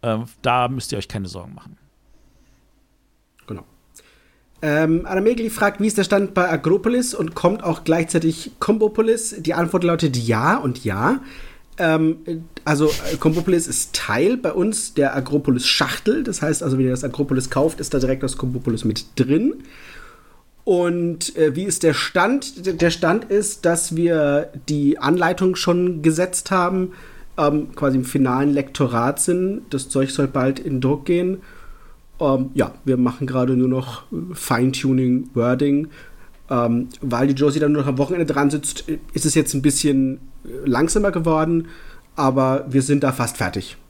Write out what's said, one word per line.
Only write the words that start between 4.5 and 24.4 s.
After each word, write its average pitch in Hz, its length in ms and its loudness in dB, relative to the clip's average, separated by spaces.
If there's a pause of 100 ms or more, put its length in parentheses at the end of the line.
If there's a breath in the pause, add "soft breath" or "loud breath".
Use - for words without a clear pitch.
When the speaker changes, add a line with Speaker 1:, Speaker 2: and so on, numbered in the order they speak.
Speaker 2:
Ähm, 160 440 2
Anna 190 140 0
Megli 226 280 2
fragt, 202 320 0
wie 214 60 2
ist 214 100 0
der 202 60 2
Stand 196 320 2
bei 180 160 2
Agropolis 202 640 2
und - 220 -4
kommt 196 260 0
auch 165 220 -2
gleichzeitig 160 760 0
Combopolis? 220 800 2
Die 156 160 -2
Antwort 170 300 2
lautet 160 320 2
ja 117 400 2
und 131 280 -4
ja. 120 360 0 (580 loud breath)
Ähm, 160 380 2 (480)
also, 151 240 2 (240)
äh, 156 40 -4
Combopolis 165 520 2
ist - 260 -4
Teil 165 420 0
bei 208 160 -2
uns 208 420 -2
der 139 200 2
Agropolis-Schachtel. 139 1120 0
Das - 180 -4
heißt 151 220 -2
also, 131 140 0
wenn 131 60 4
ihr 127 60 2
das 127 140 -4
Agropolis 135 440 -2
kauft, 156 300 0
ist - 160 -6
da 139 60 2
direkt 131 240 0
das 131 120 -4
Combopolis 123 480 -4
mit 107 300 0
drin. 156 480 0 (1000 loud breath)
Und, 175 720 0
äh, 151 200 2
wie 185 80 -2
ist - 180 -2
der 160 120 4
Stand? 196 720 0
D-, 185 80 -2
der 165 160 4
Stand 180 340 0
ist, 202 400 -2
dass 165 320 0
wir 160 540 2 (180)